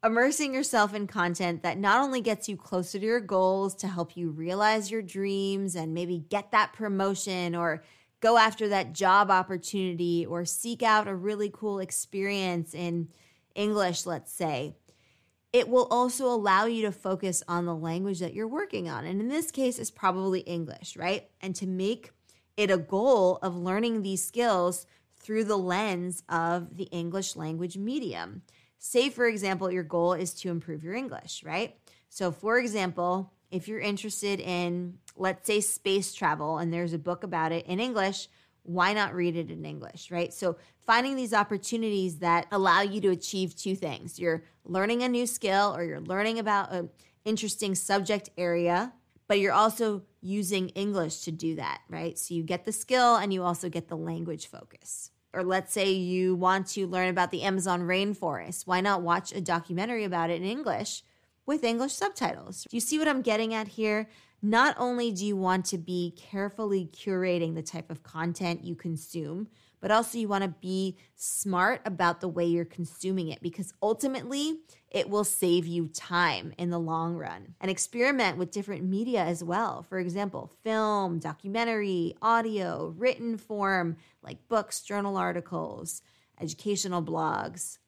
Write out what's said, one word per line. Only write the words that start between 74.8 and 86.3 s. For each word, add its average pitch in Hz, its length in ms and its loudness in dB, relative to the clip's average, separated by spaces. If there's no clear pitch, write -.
it 202 200 0
will 208 140 2
save 180 420 2
you 170 220 -2
time 160 680 0
in 175 120 -2
the 170 100 -2
long 165 360 -2
run. 101 440 -10
And 190 120 -4
experiment 240 680 0
with 180 140 -2
different 196 320 -6
media 202 400 0
as 170 200 -2
well. 180 400 -2
For 185 160 -8
example, 185 520 -4
film, 208 560 0
documentary, 196 1000 -2
audio, 196 760 0
written 233 420 0
form, 190 600 0
like - 260 -16
books, 214 340 0
journal 202 360 -4
articles, 170 840 -4